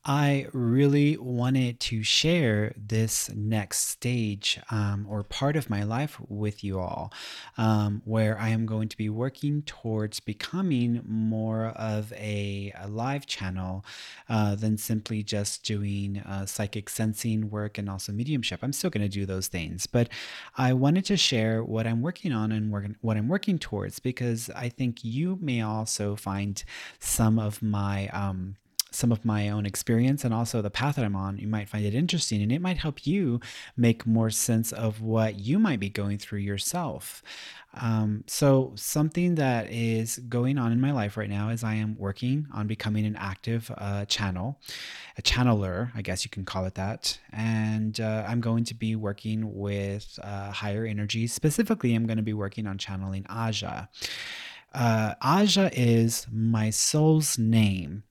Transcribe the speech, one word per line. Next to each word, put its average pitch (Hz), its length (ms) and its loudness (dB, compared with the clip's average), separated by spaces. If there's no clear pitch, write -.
I 143 480 2
really 143 640 4
wanted 123 640 0
to 110 200 -2
share 117 720 4
this 110 600 0
next 107 540 0
stage, 110 720 -2
um, 104 360 0
or 104 140 -4
part 143 340 0
of 147 140 -2
my 104 140 0
life 120 440 -2
with 104 360 -4
you 95 160 -2
all, - 340 -4
um, 107 480 2
where 107 360 2
I 113 100 0
am 113 160 2
going 110 240 -2
to - 80 -12
be 107 120 -2
working 135 520 -2
towards 110 580 -4
becoming 120 840 0
more 110 600 0
of 107 460 -4
a, 101 680 -4
a 98 80 -10
live 123 400 -4
channel, 92 580 -6
uh, 104 280 2
than 107 200 2
simply 107 460 -4
just 104 420 -4
doing, 101 540 -4
uh, 98 300 -6
psychic 104 420 -6
sensing 110 640 0
work 104 260 -4
and 101 100 -4
also 95 240 -6
mediumship. 120 520 -2
I'm 139 100 -2
still 180 160 -2
gonna 104 180 0
do 98 200 -2
those 95 220 -4
things, 85 360 -6
but 120 240 2
I 127 160 4
wanted 147 320 4
to 202 120 2
share 113 460 4
what 110 220 0
I'm 113 160 2
working 170 300 -2
on 110 200 0
and 107 200 0
work-, 101 300 -4
what 110 160 2
I'm 107 100 2
working 180 320 2
towards, 98 400 -4
because 120 560 -2
I 123 120 -4
think 120 360 -2
you 156 360 0
may 127 220 0
also 107 540 -2
find 98 480 -4
some 110 380 4
of 107 240 -2
my, 101 460 0
um, 98 480 -4
some 120 200 2
of 107 100 0
my 104 240 2
own 104 180 -2
experience 120 600 2
and 113 80 2
also 113 280 0
the 101 80 -2
path 139 280 0
that 117 80 0
I'm 101 100 0
on, 98 220 -2
you 101 100 -6
might 107 220 -2
find 107 160 -2
it 104 100 0
interesting, 143 460 2
and 104 100 2
it 147 80 2
might 180 160 0
help 147 320 -4
you 147 320 2
make 117 280 4
more 113 240 6
sense 113 440 2
of 110 260 -2
what 110 400 2
you 131 200 2
might 160 200 4
be 98 80 -2
going 101 300 -2
through 101 220 -6
yourself. 101 840 -4
Um, 110 540 0
so 135 480 4
something 160 600 2
that 131 360 2
is 113 460 0
going 123 300 2
on 117 160 2
in 120 80 4
my 139 100 4
life 107 240 0
right 104 140 -2
now 101 180 -2
is 117 160 -2
I 110 120 0
am 107 220 -2
working 123 560 -2
on 107 140 -2
becoming 107 380 0
an 107 100 0
active, 113 600 -4
uh, 101 280 -4
channel, 101 540 -2
a - 40 -10
channeler, 110 760 2
I 113 60 -6
guess 95 240 -4
you - 40 -14
can 98 140 -8
call 92 220 -2
it 92 100 -4
that. - 420 -4
And, 110 640 0
uh, 110 300 -2
I'm 120 140 0
going 117 240 2
to 113 80 -8
be 110 240 -2
working 107 580 -4
with, 101 640 -4
uh, 101 300 -8
higher 107 340 -2
energies. 107 460 -2
Specifically, 156 640 2
I'm 113 120 2
gonna 110 160 0
be 107 100 0
working 104 340 -4
on 95 100 -6
channeling 95 520 -6
Aja. 104 580 -4
Uh, 113 480 2
Aja 190 500 6
is 117 580 4
my 110 420 2
soul's 156 680 4
name. 104 720 4